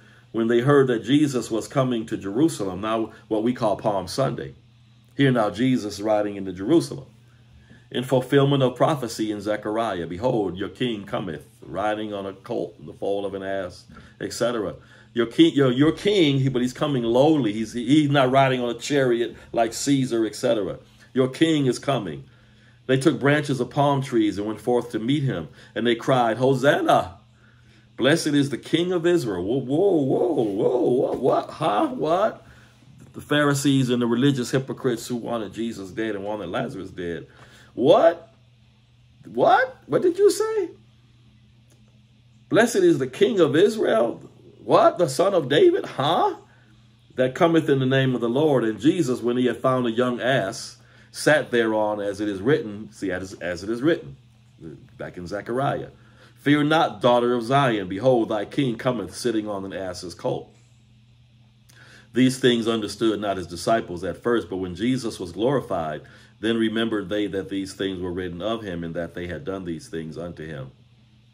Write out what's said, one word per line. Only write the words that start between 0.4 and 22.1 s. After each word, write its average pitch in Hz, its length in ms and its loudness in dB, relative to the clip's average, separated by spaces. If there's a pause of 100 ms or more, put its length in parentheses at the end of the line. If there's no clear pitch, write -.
they 120 140 4
heard 135 260 6
that 120 160 0
Jesus 135 460 2
was 110 180 -4
coming 127 400 -2
to 107 100 -6
Jerusalem," 98 640 -2
now 110 300 -2 (160)
what 107 160 0
we 123 100 0
call 107 240 0
Palm 98 300 -2
Sunday. 135 460 -4 (640)
Here 139 160 4
now 113 200 2
Jesus 104 500 -2
riding 104 340 0
into 95 160 -8
Jerusalem. 110 540 0 (840)
"In 123 140 -4
fulfillment 139 580 2
of 127 140 2
prophecy 131 560 0
in 104 80 -6
Zechariah, 104 680 -4
behold, 98 500 -2
your 98 100 -6
king 107 380 -6
cometh, 90 400 -8 (160)
riding 104 520 -4
on 98 120 -8
a 98 80 -8
colt, - 420 -8 (100)
the 82 60 -14
foal 101 340 -4
of 95 80 -8
an 98 100 -8
ass," 95 420 -8 (340)
et 98 140 -8
cetera. 113 420 -2 (380)
Your 117 140 0
king, 165 260 4
your, 135 180 4
your 147 220 2
king, 165 460 2
he, 135 100 0
but 123 120 -2
he's 127 120 -2
coming 143 300 -2
lowly. 123 500 4
He's, 110 180 -6
he's 135 380 2
not 139 200 4
riding 131 300 4
on 120 160 -4
a - 20 -10
chariot 123 600 0 (160)
like 117 180 0
Caesar, 127 540 0
et 104 100 -6
cetera. 104 440 -2 (340)
Your 127 160 2
king 151 380 2
is 117 120 0
coming. 98 460 -4 (640)